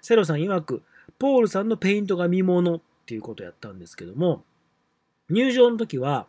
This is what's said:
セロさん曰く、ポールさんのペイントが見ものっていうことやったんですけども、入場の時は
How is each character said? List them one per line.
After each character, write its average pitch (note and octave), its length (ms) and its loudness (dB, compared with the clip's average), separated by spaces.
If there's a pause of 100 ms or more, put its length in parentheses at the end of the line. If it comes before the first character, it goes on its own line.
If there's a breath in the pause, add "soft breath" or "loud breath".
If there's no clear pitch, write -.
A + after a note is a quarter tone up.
セ - 160 0
ロ G#3+ 80 4
さ D#3+ 100 0
ん D3 40 -2
曰 F#3 240 -2
く、 C3+ 200 -8 (380 soft breath)
ポ C4+ 160 4
ー B3 60 6
ル G#3+ 60 4
さ F#3+ 140 -2
ん G#3+ 60 -4
の A3 80 0
ペ G3 180 2
イ G#3 60 0
ン G3+ 80 -4
ト F#3+ 80 0
が F3 100 0
見 F3+ 160 2
も F3+ 180 2
の F3 160 2
っ E3 40 -8 (260)
て A#2 80 -12
い A2 40 -8
う G#2+ 40 -14
こ A2+ 140 -14
と G2 80 -14
や F2 60 -16
っ - 80 -20
た G#2+ 120 -16
ん F#2+ 80 -18
で F2 80 -18
す - 100 -20
け F2+ 80 -16
ど F2+ 120 -14
も、 D#3+ 280 0 (840)
入 B3 220 0
場 A#3+ 180 6
の A#3 60 -4
時 A3 220 -6
は B2+ 300 -2